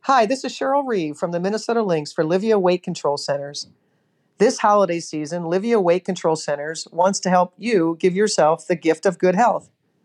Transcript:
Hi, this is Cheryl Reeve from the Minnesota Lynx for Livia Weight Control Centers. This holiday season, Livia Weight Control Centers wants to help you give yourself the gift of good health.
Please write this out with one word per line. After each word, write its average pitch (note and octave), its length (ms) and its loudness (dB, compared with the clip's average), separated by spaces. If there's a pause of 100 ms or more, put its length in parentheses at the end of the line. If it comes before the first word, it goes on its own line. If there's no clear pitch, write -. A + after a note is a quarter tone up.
Hi, B3 220 4
this C4 160 -4
is A#3+ 100 -8
Cheryl C4+ 320 -2
Reeve E3+ 320 -4
from F3 140 -4
the E3+ 80 -4
Minnesota A3 420 -2
Lynx E3 320 -2
for E3 100 -2
Livia G3 360 0
Weight F3+ 240 2
Control D3 340 -4
Centers. C#3+ 520 -8 (680)
This B3 220 2
holiday G3 400 2
season, D#3+ 460 -8
Livia G3+ 340 0
Weight F3 260 2
Control F3 300 0
Centers D3+ 560 -8
wants F#3 300 0
to F#3 100 0
help F3+ 260 2
you E3+ 420 0
give F3+ 160 2
yourself E3+ 520 2
the F3+ 80 2
gift D#3 320 0
of F3+ 100 0
good F#3 160 2
health. G3+ 380 0 (340)